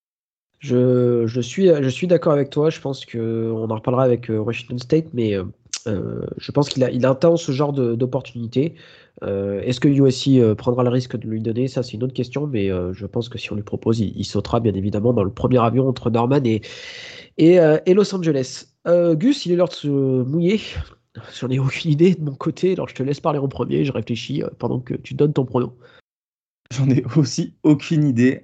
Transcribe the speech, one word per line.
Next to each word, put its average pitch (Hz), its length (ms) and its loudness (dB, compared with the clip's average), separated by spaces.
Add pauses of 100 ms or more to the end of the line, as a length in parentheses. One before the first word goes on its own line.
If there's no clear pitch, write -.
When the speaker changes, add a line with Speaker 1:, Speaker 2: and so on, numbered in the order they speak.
(600)
Speaker 1:
Je, 123 680 2
je 120 140 -4
suis, 185 260 0
je 147 220 4
suis 175 180 -4
d'accord 165 260 4
avec 143 160 0
toi. 151 220 0
Je - 80 -6
pense 139 260 -8
que 113 480 -4
on 110 160 -4
en 110 60 -4
reparlera 127 280 0
avec, 120 280 2
euh, 110 80 0
Washington 117 400 -6
State, 160 340 0
mais, 110 220 0
euh, 95 80 -2 (420)
euh, 57 400 -6 (120)
je - 140 -12
pense 143 180 2
qu'il 127 140 0
a, 123 60 0
il 123 160 0
entend 165 320 4
ce 165 140 -4
genre 143 200 0
de, 123 220 0
d'opportunité. 123 800 -4 (480)
Euh, 98 400 -4
est-ce 123 180 -4
que 156 80 4
U 139 200 6
S 127 160 0
C, 135 160 6
euh, 110 160 6
prendra 123 280 0
le 123 60 2
risque 127 280 -2
de 113 100 -10
lui 110 120 -4
donner ? 113 280 -2
Ça, 127 160 -4
c'est 117 100 -16
une 110 100 -6
autre 131 120 -4
question, 135 320 -4
mais, 101 240 -2
euh, 92 220 -4
je 98 120 -12
pense 117 240 -6
que - 80 -12
si - 140 -10
on 107 40 -6
lui 104 80 -6
propose, 113 360 -2
il, 98 160 -2
il 110 80 -6
sautera - 360 -2
bien 110 140 0
évidemment 104 400 0
dans 104 100 0
le 95 60 -2
premier 123 300 2
avion 117 280 2
entre 123 220 -2
Norman 120 360 2
et, 110 160 0 (760)
et, 175 220 8
euh, 156 260 6
et 185 80 6
Los 196 220 2
Angeles. 151 500 -2 (220)
Euh, 175 260 4
Gus, 226 320 2
il 175 60 0
est 175 60 2
l'heure 175 120 2
de - 40 -16
se 135 500 0
mouiller. 170 380 0 (800)
J'en 127 100 -4
ai 131 100 0
aucune 135 320 -2
idée 170 240 4
de 156 80 -8
mon 139 100 -4
côté, 175 400 -2
alors 147 140 -4
je - 80 -14
te 127 80 -4
laisse 139 160 -4
parler 151 180 -2
en 139 120 -2
premier, 139 360 -2
je 135 60 -2
réfléchis, 117 500 -6
euh, 107 160 -6
pendant 123 220 -4
que - 160 -8
tu - 180 -12
donnes 147 200 2
ton 135 120 0
pronom. 123 280 -2 (1000)
Speaker 2:
J'en 135 160 0
ai 127 140 2 (120)
aussi 156 460 0
aucune 151 420 2
idée. 127 400 2